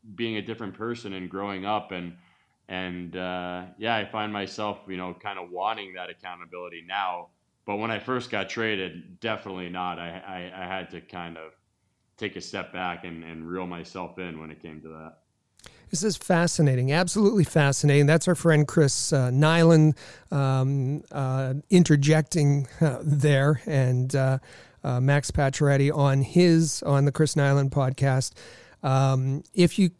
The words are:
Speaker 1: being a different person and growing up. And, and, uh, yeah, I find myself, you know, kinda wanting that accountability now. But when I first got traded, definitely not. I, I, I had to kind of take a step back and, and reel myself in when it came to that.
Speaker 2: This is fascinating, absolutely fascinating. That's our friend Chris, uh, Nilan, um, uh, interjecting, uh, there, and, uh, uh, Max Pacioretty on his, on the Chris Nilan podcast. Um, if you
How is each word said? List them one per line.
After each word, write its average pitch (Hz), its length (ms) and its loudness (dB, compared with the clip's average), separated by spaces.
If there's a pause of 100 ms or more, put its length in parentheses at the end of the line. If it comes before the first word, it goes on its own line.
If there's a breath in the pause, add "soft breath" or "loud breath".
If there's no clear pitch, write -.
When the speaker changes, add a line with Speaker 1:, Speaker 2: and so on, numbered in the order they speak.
(140)
Speaker 1:
being 113 220 -6
a 104 60 -6
different 107 320 -10
person 113 380 -10
and 92 180 -10
growing 98 360 -8
up. 107 260 -4
And, 87 220 -10 (540 soft breath)
and, 90 460 -10
uh, 90 500 -8 (140)
yeah, 113 160 -4
I 104 120 -4
find 107 260 -8
myself, 101 460 -8 (100)
you 95 80 -10
know, 90 180 -10
kinda 98 360 -12
wanting 98 440 -6
that 90 140 -12
accountability 87 800 -16
now. 90 400 -6 (380)
But 101 100 -6
when 110 140 -6
I 110 80 -6
first 123 320 -6
got 98 180 -6
traded, 95 720 -8
definitely 98 480 -8
not. 90 300 -8
I, 90 560 -14
I, 95 80 -12
I 90 40 -10
had 92 240 -10
to 85 120 -16
kind 85 340 -14
of 80 160 -18 (640)
take 104 200 -10
a 90 40 -12
step 92 320 -12
back 90 320 -8
and, 82 180 -14
and 80 240 -14
reel 90 200 -8
myself 87 520 -12
in 85 220 -12
when 78 100 -16
it 78 120 -20
came 78 180 -16
to 80 80 -18
that. 80 300 -18 (720 loud breath)
Speaker 2:
This 160 120 -6
is 208 140 -2
fascinating, 147 760 0
absolutely 190 520 2
fascinating. 143 600 4
That's 156 200 4
our 180 80 2
friend 151 320 4
Chris, - 460 2
uh, 131 160 2
Nilan, 156 680 6 (380 loud breath)
um, 135 680 0 (100)
uh, 131 420 -2 (160)
interjecting, 147 960 4 (140)
uh, 139 220 2
there, 143 640 4
and, 127 500 0
uh, 131 220 2 (440 loud breath)
uh, 127 180 -2
Max 139 300 2
Pacioretty 139 640 2
on 139 280 4
his, 165 600 4
on 143 220 2
the 143 80 2
Chris 156 220 0
Nilan 139 360 2
podcast. 131 640 0 (500 loud breath)
Um, 135 640 0 (100)
if 175 240 4
you 185 220 4